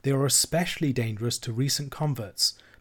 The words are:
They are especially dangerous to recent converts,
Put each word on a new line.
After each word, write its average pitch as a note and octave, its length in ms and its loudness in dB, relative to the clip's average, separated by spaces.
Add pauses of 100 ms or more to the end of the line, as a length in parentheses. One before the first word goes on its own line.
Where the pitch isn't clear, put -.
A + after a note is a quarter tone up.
They C#3 100 2
are C#3 140 2
especially D#3+ 680 2
dangerous A2+ 480 -2
to A#2+ 140 -6
recent C#3+ 380 0
converts, - 640 -2 (260)